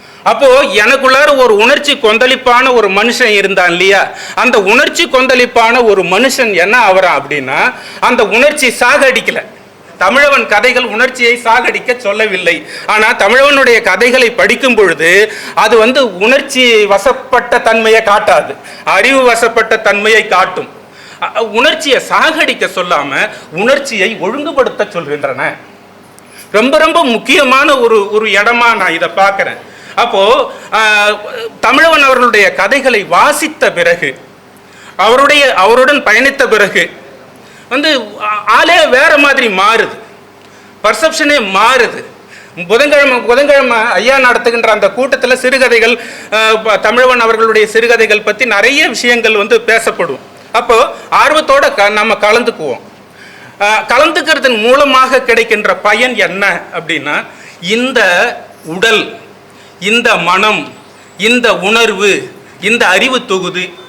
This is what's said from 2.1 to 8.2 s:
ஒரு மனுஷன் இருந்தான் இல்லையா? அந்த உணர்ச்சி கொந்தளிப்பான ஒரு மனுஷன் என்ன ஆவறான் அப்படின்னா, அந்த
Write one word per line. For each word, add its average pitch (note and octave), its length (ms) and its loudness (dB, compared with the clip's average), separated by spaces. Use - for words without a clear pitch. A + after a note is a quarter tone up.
ஒரு A3 160 2
மனுஷன் A3 440 0
இருந்தான் F#3+ 360 0
இல்லையா? F#3 400 2
அந்த B3 240 0
உணர்ச்சி C4+ 460 0
கொந்தளிப்பான B3 800 2
ஒரு G3+ 180 2
மனுஷன் A3 520 0
என்ன F#3+ 240 2
ஆவறான் F#3 440 2
அப்படின்னா, C#3+ 500 -4
அந்த A#3+ 240 2